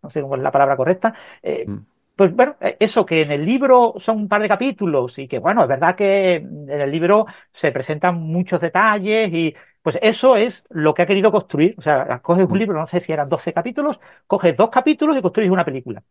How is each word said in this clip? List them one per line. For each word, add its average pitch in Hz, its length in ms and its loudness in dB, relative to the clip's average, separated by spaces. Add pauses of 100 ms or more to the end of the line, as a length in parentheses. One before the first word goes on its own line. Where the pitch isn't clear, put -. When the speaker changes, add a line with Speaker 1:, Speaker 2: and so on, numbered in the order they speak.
Speaker 1:
No 147 80 -18
sé 151 120 -4
cómo 135 140 -6
es 131 60 -6
la 139 100 -2
palabra 139 240 4
correcta. 185 380 0 (280)
Eh, - 260 -6
Speaker 2:
Mm. 104 180 -12 (280)
Speaker 1:
pues 185 200 2
bueno, 254 260 2
eh, - 200 -4
eso 214 240 2
que 160 180 0
en 147 100 -2
el 147 120 -2
libro 247 540 4
son 226 200 -2
un 208 100 -6
par 208 140 0
de 214 60 -2
capítulos 185 720 -2
y 135 100 -14
que, 131 100 -6
bueno, 214 240 2
es 127 60 2
verdad 151 280 0
que 196 400 2
en 147 340 -14
el 143 200 -4
libro 185 360 2 (260)
se 147 200 -2
presentan 151 480 -4
muchos 165 400 -4
detalles 208 720 0
y, 165 220 -2 (280)
pues - 200 -2
eso 233 340 4
es 214 340 -2
lo 156 240 0
que 175 80 0
ha 165 40 2
querido 196 240 2
construir. 180 480 0
O - 40 -20
sea, 135 400 0
coges 180 280 2
un 196 80 0
Speaker 2:
Mm. - 0 -
Speaker 1:
libro, 202 200 -2
no 160 80 -6
sé 175 140 -2
si 165 120 -8
eran 147 160 -4
doce 156 240 -4
capítulos, 254 480 -4 (260)
coges 175 300 2
dos 226 140 4
capítulos 302 460 2
y 247 60 -2
construyes 185 300 0
una 180 120 2
película. 123 460 -8